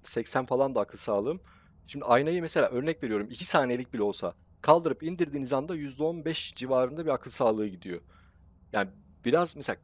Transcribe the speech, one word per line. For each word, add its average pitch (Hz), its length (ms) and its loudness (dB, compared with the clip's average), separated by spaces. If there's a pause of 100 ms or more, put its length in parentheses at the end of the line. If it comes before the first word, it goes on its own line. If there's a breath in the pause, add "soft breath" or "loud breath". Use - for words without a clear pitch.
seksen 123 420 -2
falan 131 280 2
da 110 60 2
akıl 101 180 -6
sağlığım. 120 420 -2 (460 soft breath)
Şimdi 139 180 -12
aynayı 151 380 4
mesela 156 260 2
örnek 147 340 -2
veriyorum. 107 280 -2
İki - 140 -8
saniyelik 127 500 0
bile 113 80 -2
olsa 98 320 -2 (260)
kaldırıp 160 420 4
indirdiğiniz 147 500 -2
anda 143 220 0
yüzde 143 280 -8
on 160 220 -2
beş 160 300 -4
civarında 131 500 0
bir 156 60 0
akıl 127 200 -4
sağlığı 110 360 2
gidiyor. 90 340 -10 (720 soft breath)
Yani 101 180 0 (340)
biraz 160 320 2
mesela 135 280 -6